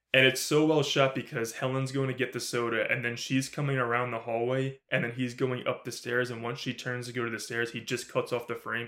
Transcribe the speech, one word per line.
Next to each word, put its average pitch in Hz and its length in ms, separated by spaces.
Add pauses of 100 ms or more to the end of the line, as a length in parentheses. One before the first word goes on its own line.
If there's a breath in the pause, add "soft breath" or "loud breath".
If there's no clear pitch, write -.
(120)
and 131 140
it's 127 140
so 151 240
well 151 200
shot 135 320
because 117 380
Helen's 131 360
going 135 160
to 127 80
get 123 180
the 123 60
soda 120 500
and 120 160
then 120 120
she's 131 320
coming 139 300
around 120 340
the 113 80
hallway 127 580 (100)
and 131 140
then 120 80
he's 120 240
going 127 320
up - 180
the 120 60
stairs. 120 400
And 117 100
once 120 200
she 127 120
turns 123 360
to 120 40
go 120 120
to 117 80
the 107 80
stairs, 117 320
he 117 80
just 120 280
cuts 123 240
off - 140
the 117 80
frame. 117 340